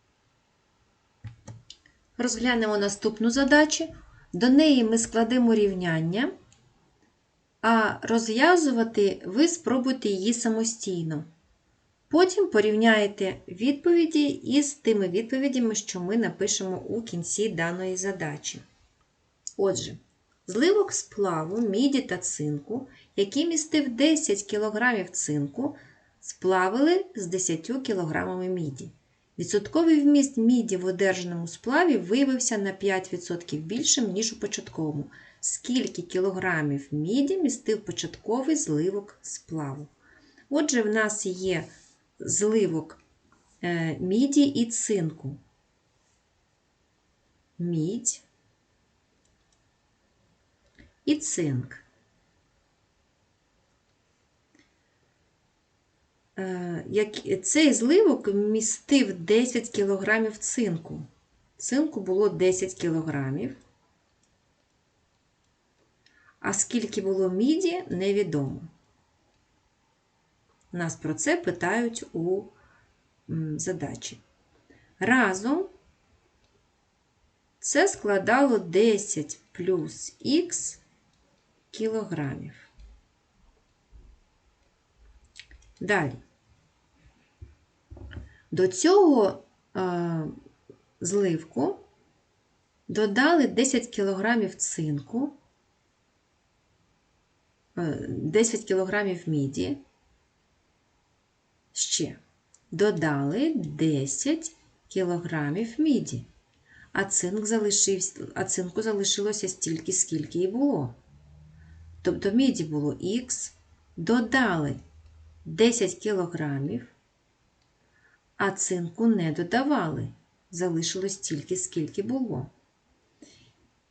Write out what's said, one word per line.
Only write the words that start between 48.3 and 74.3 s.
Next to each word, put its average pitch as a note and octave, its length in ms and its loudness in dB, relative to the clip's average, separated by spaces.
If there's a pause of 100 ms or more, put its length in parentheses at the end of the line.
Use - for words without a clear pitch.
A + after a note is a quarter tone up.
і D4+ 120 2
цинк. C3 600 -4 (4000)
Е, F3 500 -6
як, G#3 560 -2
цей D4+ 280 6
зливок C#4 600 4
містив G#3+ 840 2
десять A3+ 480 2
кілограмів G#3 720 0
цинку. E3 640 -4 (540)
Цинку D4 440 -2
було F#3+ 280 2
десять F#3 460 0
кілограмів. D#3+ 800 -4 (2750)
А G3+ 120 -4
скільки G#3+ 480 -2
було F#3+ 300 0
міді, E4 580 2
невідомо. F3 720 -2 (2000)
Нас E3+ 240 -6
про D3+ 180 -6
це D4+ 220 0
питають A3+ 760 -4
у, F#3 300 -2 (880)
м, D#3 280 -4
задачі. C#3+ 600 -8 (800)